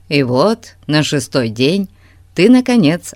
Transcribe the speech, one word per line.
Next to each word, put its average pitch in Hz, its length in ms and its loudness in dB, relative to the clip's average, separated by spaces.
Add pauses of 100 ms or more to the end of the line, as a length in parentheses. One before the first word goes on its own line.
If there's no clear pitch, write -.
И 143 140 0
вот 139 540 -2 (100)
на 151 160 0
шестой 135 460 -4
день 147 400 -2 (460)
ты, 190 160 4
наконец, 240 640 0